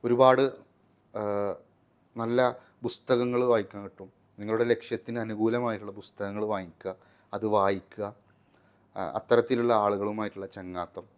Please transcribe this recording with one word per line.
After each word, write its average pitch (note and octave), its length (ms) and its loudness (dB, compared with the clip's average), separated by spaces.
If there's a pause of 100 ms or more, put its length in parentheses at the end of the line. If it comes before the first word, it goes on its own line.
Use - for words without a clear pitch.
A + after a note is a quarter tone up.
ഒരുപാട്, B2+ 480 6 (640)
ആ, G2+ 380 -2 (640)
നല്ല A#2+ 340 2 (320)
പുസ്തകങ്ങൾ B2 600 0
വായിക്കാൻ G#2 400 0
കിട്ടും. F#2+ 340 -18 (220)
നിങ്ങളുടെ A2 240 0
ലക്ഷ്യത്തിന് A#2 560 -2
അനുകൂലമായിട്ടുള്ള A2 720 -2
പുസ്തകങ്ങൾ G#2 540 -8
വാങ്ങിക്കുക, F#2 500 -6 (380)
അത് G#2 120 -6
വായിക്കുക. G2+ 680 0 (800)
ആ, G2 60 -6
അത്തരത്തിലുള്ള A#2+ 720 2
ആളുകളുമായിട്ടുള്ള G#2 720 -2
ചങ്ങാത്തം. F2+ 580 -10 (140)